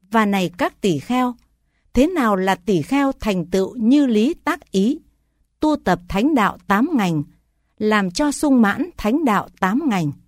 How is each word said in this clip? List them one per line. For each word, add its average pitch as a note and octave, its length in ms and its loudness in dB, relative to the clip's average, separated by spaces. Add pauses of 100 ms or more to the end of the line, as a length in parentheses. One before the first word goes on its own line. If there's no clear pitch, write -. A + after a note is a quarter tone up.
Và A3+ 240 0
này G3 320 0
các - 240 -4
tỷ E3+ 180 0
kheo, B3 360 -2 (580)
thế C4 140 4
nào C4 280 0
là F#3+ 200 0
tỷ F#3 260 -2
kheo C4+ 300 0
thành F#3 340 -4
tựu F#3+ 300 -2
như B3+ 300 4
lý A#3 280 2
tác - 380 -8
ý, A3 280 0 (600)
tu D4+ 160 0
tập F#3 320 -2
thánh C4 280 0
đạo G3+ 220 0 (100)
tám A3 260 2
ngành, F3 300 0 (540)
làm G#3+ 340 0
cho D4 200 -2
sung C4+ 300 2
mãn A3+ 360 0
thánh C#4 280 -2
đạo G3+ 240 0 (100)
tám G#3+ 300 0
ngành? F3 220 -2 (160)